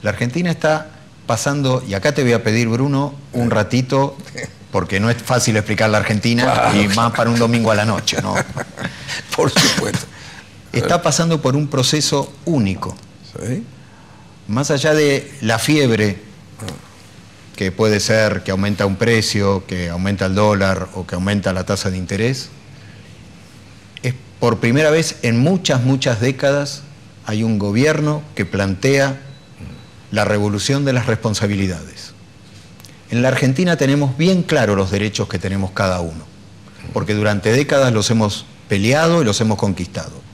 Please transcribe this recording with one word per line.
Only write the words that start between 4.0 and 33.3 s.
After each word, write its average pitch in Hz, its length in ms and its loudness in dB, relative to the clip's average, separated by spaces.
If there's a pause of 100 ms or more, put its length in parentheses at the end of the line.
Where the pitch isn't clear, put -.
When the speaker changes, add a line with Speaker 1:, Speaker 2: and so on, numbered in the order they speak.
Speaker 1:
porque 98 280 -2
no 113 100 2
es 117 80 0
fácil 117 400 0
explicar 107 320 2
la 107 80 4
Argentina, 117 460 0
Speaker 2:
Claro, 117 360 2
Speaker 1:
y 104 60 2
Speaker 2:
claro. 98 100 0
Speaker 1:
más 117 160 2
para 117 160 2
un 117 100 2
domingo 117 320 2
a 107 40 4
la 104 100 2
noche, 107 380 -2
¿no? 98 120 -4 (500)
Speaker 2:
<laughs> - 520 -10
Por 147 140 2
supuesto. - 560 0 (680)
Speaker 1:
Está 131 300 0
pasando 165 400 0
por 131 140 2
un 147 120 0
proceso 143 640 0 (140)
único. 98 500 -2 (500)
Speaker 2:
Sí. 160 180 -6 (840)
Speaker 1:
Más 131 240 -2
allá 151 240 2
de 143 340 2 (120)
la 113 180 0
fiebre, 113 600 2 (420)
Speaker 2:
Ah. 107 60 -12 (880)
Speaker 1:
que 95 160 -4
puede 107 260 2
ser 107 460 2
que 98 80 -4
aumenta 101 340 0
un 98 80 0
precio, 101 720 0
que 90 240 -6
aumenta 95 360 -2
el 95 100 0
dólar 95 580 2
o 92 100 -8
que 90 120 -8
aumenta 98 360 -2
la 92 140 -4
tasa 101 240 -2
de 92 80 -4
interés, 107 500 -4 (1500)
es 127 120 -4 (260)
por 120 180 2
primera 143 320 4
vez 160 320 2
en 117 160 2
muchas, 156 440 2
muchas 131 380 0
décadas 139 640 0 (440)
hay 107 160 -2
un 113 160 0
gobierno 151 640 0 (120)
que 101 100 -2
plantea 131 760 0 (920)
la 104 140 2
revolución 104 600 0
de 135 80 2
las 123 140 0
responsabilidades. 101 1080 -2 (960)
En 120 120 0
la 131 60 4
Argentina 135 480 2